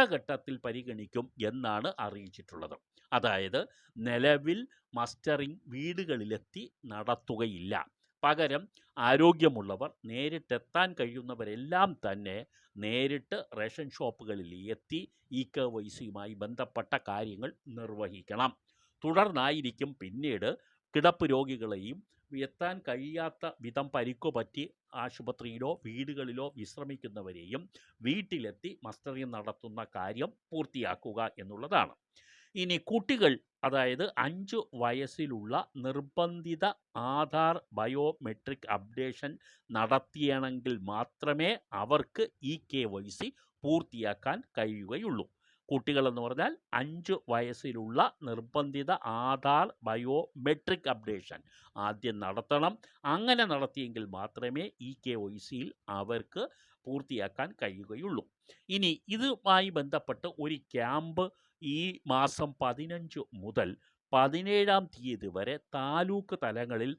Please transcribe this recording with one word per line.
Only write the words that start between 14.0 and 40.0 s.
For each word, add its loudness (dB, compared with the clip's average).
എത്തി -6
ഇ -2
കെ -2
വൈ -2
സിയുമായി -10
ബന്ധപ്പെട്ട -4
കാര്യങ്ങൾ -4
നിർവഹിക്കണം. -4
തുടർന്നായിരിക്കും 2
പിന്നീട് -2
കിടപ്പ് 6
രോഗികളെയും 0
എത്താൻ -6
കഴിയാത്ത -6
വിധം -4
പരിക്കു -2
പറ്റി -2
ആശുപത്രിയിലോ -6
വീടുകളിലോ -6
വിശ്രമിക്കുന്നവരെയും -12
വീട്ടിലെത്തി -4
മസ്റ്ററിംഗ് -10
നടത്തുന്ന -8
കാര്യം -6
പൂർത്തിയാക്കുക -4
എന്നുള്ളതാണ്. 0
ഇനി 0
കുട്ടികൾ, 4
അതായത് 2
അഞ്ച് -2
വയസ്സിലുള്ള -2
നിർബന്ധിത -2
ആധാർ 4
ബയോമെട്രിക് -2
അപ്ഡേഷൻ -4
നടത്തിയണമെങ്കിൽ 2